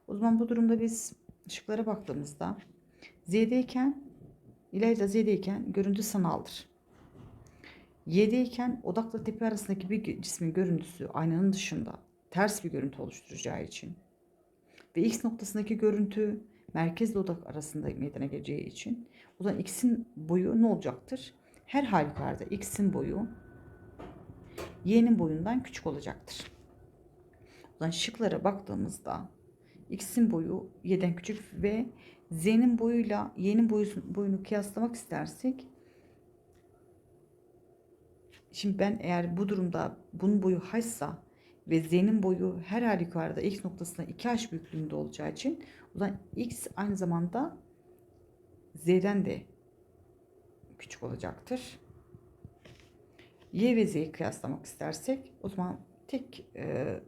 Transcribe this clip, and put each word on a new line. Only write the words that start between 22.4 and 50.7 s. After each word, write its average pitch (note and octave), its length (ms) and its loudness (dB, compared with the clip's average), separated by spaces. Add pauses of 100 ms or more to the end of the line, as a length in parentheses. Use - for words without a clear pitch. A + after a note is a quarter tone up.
X'in - 500 0
boyu G#3 340 -2 (1600)
Y'nin A3+ 340 8
boyundan F3 440 0
küçük - 240 -10
olacaktır. - 640 -8 (1120)
O - 140 -20
zaman E3 120 -2
şıklara - 520 -2
baktığımızda - 840 -4 (600)
X'in G#3+ 420 2
boyu F3+ 380 -2 (140)
Y'den F3+ 320 2
küçük - 480 -8
ve A3 220 0 (460)
Z'nin A3+ 480 6
boyuyla A3+ 580 2
Y'nin G#3+ 320 6
boyu, G#3 180 4 (280)
boyunu G3 280 0
kıyaslamak G#3+ 520 -2
istersek, D#3+ 720 -6 (2750)
şimdi G3 280 -2
ben G3+ 220 2
eğer F3 360 0
bu G3 120 0
durumda F3 480 -2 (160)
bunun F#3+ 300 4
boyu F#3 160 4
H'sa G#3+ 640 -4 (440)
ve D#3+ 140 4
Z'nin F#3+ 420 4
boyu F#3 420 0
her G#3 160 -2
halükarda E3+ 600 0
X G3+ 240 -2
noktasında E3+ 420 -8
iki - 220 -6
H A#3 220 -2
büyüklüğünde D#3 440 -6
olacağı D3+ 360 -6
için C4 320 -4 (320)
o E3+ 40 -6
zaman G3 180 -2 (180)
X A#3+ 400 -6
aynı G3+ 220 -2
zamanda F3 600 -2 (1200)
Z'den F#3 500 2
de - 160 -4 (1400)